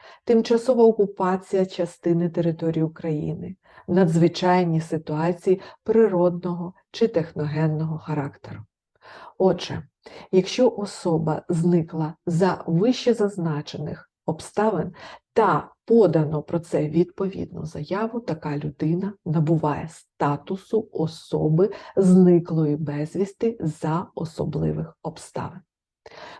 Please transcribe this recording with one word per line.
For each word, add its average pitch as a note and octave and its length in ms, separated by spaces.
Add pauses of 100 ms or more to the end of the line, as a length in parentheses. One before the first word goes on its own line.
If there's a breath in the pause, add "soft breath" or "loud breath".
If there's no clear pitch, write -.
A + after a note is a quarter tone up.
(240 loud breath)
тимчасова A#3 600
окупація F#3+ 800
частини E3+ 640
території E3 560
України, D#3+ 720 (320 loud breath)
надзвичайні F3 920
ситуації E3 800 (240 loud breath)
природного F3+ 880 (160 soft breath)
чи - 180
техногенного D#3 920
характеру. C#3+ 600 (800 loud breath)
Отже, - 480 (460 loud breath)
якщо F#3+ 440
особа D#3+ 720
зникла E3 640 (120)
за F#3 400
вище A3 480
зазначених E3 960 (160)
обставин F3 680 (380 loud breath)
та F3+ 380 (140)
подано D#3 580
про - 160
це D3+ 300
відповідну F3 760
заяву, G3 560
така D#3 380
людина E3 540 (120)
набуває D#3+ 640
статусу - 1040
особи, D#3+ 800 (260 loud breath)
зниклої F3 800
безвісти E3 840
за D#3+ 540
особливих D#3+ 880
обставин. - 580 (800 loud breath)